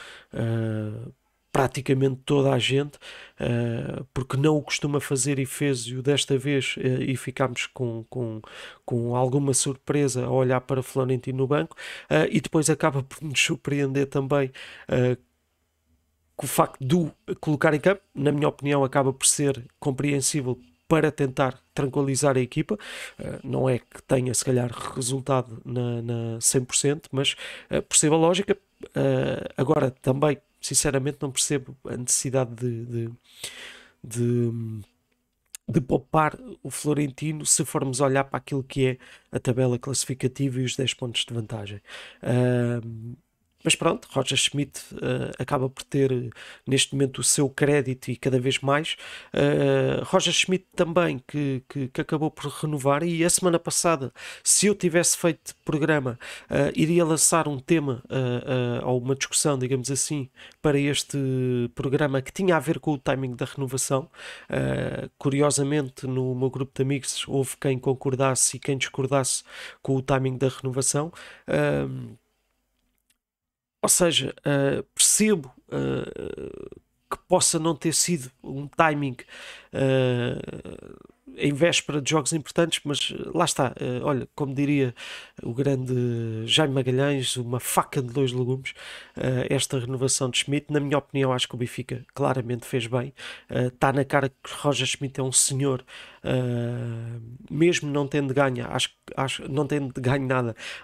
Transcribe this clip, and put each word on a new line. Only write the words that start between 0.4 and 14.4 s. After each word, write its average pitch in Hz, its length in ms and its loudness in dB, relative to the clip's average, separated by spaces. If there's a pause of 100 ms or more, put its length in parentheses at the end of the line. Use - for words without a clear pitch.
praticamente 135 720 2
toda 139 280 4
a 127 60 4
gente, 139 400 0 (400)
eh, 120 640 -2 (100)
porque 131 240 -4
não 151 180 4
o 147 60 2
costuma 143 380 -2
fazer 139 400 0
e 131 80 -2
fez-o 127 520 -2
desta 139 380 2
vez, 135 400 0
eh, 127 260 0
e 131 140 0
ficámos 127 480 -4
com, 113 420 -6
com, 113 320 -6 (460)
com 120 300 0
alguma 131 400 2
surpresa 139 680 0
a 127 40 -2
olhar 127 320 4
para 131 220 -2
Florentino 131 560 -2
no 135 80 2
banco, 151 280 0 (320)
eh, 156 240 4
e - 80 2
depois 156 300 2
acaba 147 320 2
por - 220 -12
nos 147 180 0
surpreender 139 640 0
também, 135 460 0 (360)